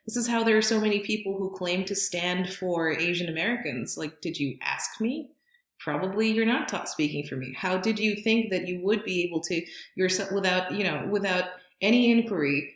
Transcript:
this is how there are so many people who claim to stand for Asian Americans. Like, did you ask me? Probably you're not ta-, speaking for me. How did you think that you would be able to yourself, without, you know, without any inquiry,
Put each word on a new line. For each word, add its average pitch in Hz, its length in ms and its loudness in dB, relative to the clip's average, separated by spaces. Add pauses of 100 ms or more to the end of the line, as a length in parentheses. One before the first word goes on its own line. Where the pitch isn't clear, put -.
this 226 100 -2
is 233 120 0
how 233 160 2
there 220 120 6
are 214 60 6
so 214 180 2
many 208 200 2
people 202 360 -4
who 190 200 -4
claim 180 300 -2
to 202 80 -4
stand 180 560 0
for 170 400 0
Asian 175 380 0
Americans. 160 680 -4
Like, 156 220 -8
did - 180 -6
you 139 240 -2
ask - 380 -4
me? 277 300 -2 (480)
Probably 190 520 0
you're 220 160 2
not 262 220 0
ta-, - 160 -4
speaking 147 420 -2
for 135 100 -8
me. 131 180 -6
How 185 220 0
did 214 220 0
you 208 180 2
think 220 340 2
that 170 160 0
you 180 160 -4
would 214 220 2
be 180 200 0
able 165 180 -2
to 165 200 -2 (320)
yourself, 185 380 0
without, 185 400 2
you 202 120 0
know, 151 260 -2
without 190 340 0 (360)
any 233 300 6
inquiry, 175 640 2